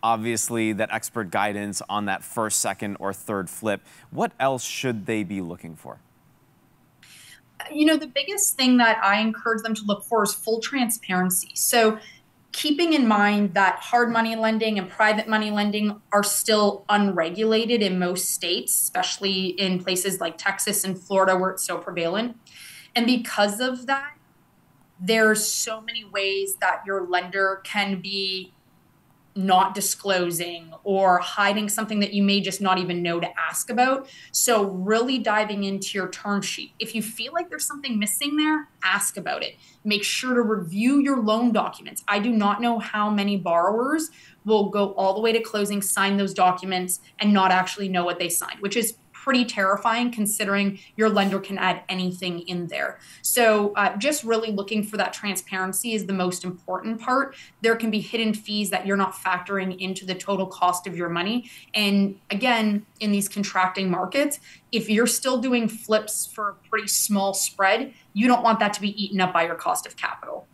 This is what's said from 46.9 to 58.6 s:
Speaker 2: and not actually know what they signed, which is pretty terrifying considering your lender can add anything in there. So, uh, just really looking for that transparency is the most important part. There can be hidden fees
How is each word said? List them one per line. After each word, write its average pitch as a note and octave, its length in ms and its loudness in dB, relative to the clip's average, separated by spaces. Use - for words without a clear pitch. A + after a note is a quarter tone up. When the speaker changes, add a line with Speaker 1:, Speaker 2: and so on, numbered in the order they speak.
Speaker 2:
and G#3 120 4
not F#3+ 200 6
actually F#3 360 0
know F3+ 160 0
what F3 160 -2
they F3 100 -2
signed, - 300 -6
which G3+ 160 -4
is A#3 200 -2
pretty B3+ 320 2
terrifying A3+ 640 0
considering G3+ 720 0
your A3 140 4
lender G3 300 2
can G3 180 -8
add F#3 320 0
anything F3+ 580 -4
in F3 200 -6
there. - 300 -6
So, G#3+ 520 4
uh, G3+ 240 0
just C#4+ 260 -2
really A3+ 260 0
looking G#3 320 -2
for G#3 140 -6
that G3 160 -2
transparency F#3+ 840 -6
is G3+ 120 -2
the F#3+ 80 -4
most F3+ 320 -2
important F#3 560 -6
part. C4+ 340 0
There A3+ 140 4
can A3+ 160 -2
be G#3 80 0
hidden A3 340 -2
fees G#3 360 -4